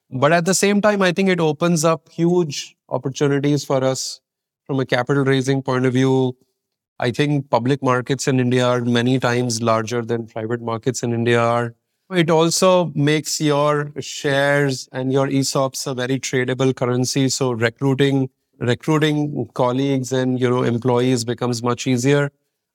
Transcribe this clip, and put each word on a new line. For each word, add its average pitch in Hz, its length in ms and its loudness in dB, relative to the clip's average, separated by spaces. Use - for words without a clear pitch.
But 139 220 2
at 170 140 2
the 190 80 2
same 202 260 2
time, 202 220 2
I 180 100 4
think 190 160 0
it 185 140 0
opens 160 420 0
up 160 260 0
huge 170 680 -2
opportunities 139 800 -2
for 135 180 0
us - 380 -4
from 135 160 -4
a 131 60 -2
capital 135 400 0
raising 135 360 0
point 131 240 -2
of 131 60 2
view. 131 460 0
I 123 140 -2
think 147 380 -2
public 127 340 0
markets 127 420 -2
in 131 140 2
India 123 260 2
are 123 160 0
many 120 380 2
times 120 420 -2
larger 113 400 0
than 117 260 -6
private 117 340 -6
markets 113 420 -4
in 117 100 -2
India 120 280 2
are. 120 340 0
It 175 200 2
also 170 680 2
makes 151 460 0
your 147 580 0
shares 139 920 0
and 131 180 -4
your 139 160 2
esops 135 580 -2
a 139 80 -6
very 123 260 -4
tradable 131 540 0
currency. 127 540 0
So 127 240 -2
recruiting, 135 800 0
recruiting 147 960 -2
colleagues 131 580 0
and, 127 260 0
you 123 100 2
know, 127 140 2
employees 123 600 0
becomes 120 360 -4
much 120 240 -2
easier. 139 460 2